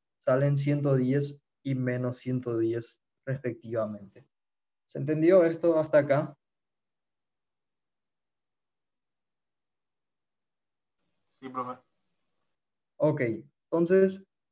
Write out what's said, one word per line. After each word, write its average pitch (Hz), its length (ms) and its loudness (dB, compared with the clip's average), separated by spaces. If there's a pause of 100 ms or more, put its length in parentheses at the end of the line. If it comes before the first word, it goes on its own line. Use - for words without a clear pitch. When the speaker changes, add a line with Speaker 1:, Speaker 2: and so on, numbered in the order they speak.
(200)
Speaker 1:
salen 139 380 2
ciento 143 400 2
diez 131 440 0 (220)
y 135 120 -2
menos 123 420 -4
ciento 127 400 -4
diez 113 440 -4 (240)
respectivamente. 113 1000 -8 (580)
¿Se - 140 -12
entendió 156 440 4
esto 165 360 2
hasta 151 200 2
acá? 143 380 0 (4000)
Speaker 2:
Sí, 131 80 -14
profe. 127 300 -10 (1160)
Speaker 1:
Ok, 147 240 0 (500)
entonces, 190 540 2 (260)